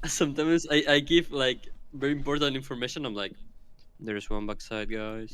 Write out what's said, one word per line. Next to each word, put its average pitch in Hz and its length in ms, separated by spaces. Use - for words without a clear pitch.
sometimes 160 640
I, 147 180
I 143 120
give, 165 300
like, 127 380
very 139 200
important 143 440
information. 131 500
I'm 117 80
like, 101 180
There's 104 300
one 104 160
backside, 107 440
guys. 110 420